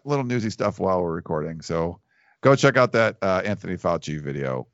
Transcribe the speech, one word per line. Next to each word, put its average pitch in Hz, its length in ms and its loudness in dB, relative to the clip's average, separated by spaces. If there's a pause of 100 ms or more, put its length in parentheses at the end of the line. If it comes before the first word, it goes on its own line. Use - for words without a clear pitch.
little 139 200 -2
newsy 120 260 -2
stuff 104 280 -2
while 95 220 0
we're 85 140 -2
recording. 80 480 -6
So 85 360 -4 (440)
go 135 140 8
check 135 200 4
out 123 160 4
that, 113 300 2
uh, 95 200 2
Anthony 92 360 -6
Fauci 78 420 -4
video. 69 540 -6